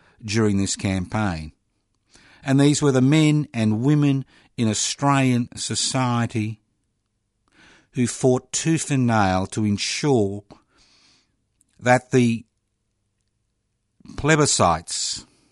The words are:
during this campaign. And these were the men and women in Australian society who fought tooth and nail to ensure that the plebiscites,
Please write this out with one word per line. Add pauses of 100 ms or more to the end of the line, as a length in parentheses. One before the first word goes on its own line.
(240)
during
this
campaign. (920)
And
these
were
the
men
and
women (320)
in
Australian
society (1300)
who
fought
tooth
and
nail
to
ensure (1300)
that
the (1700)
plebiscites, (260)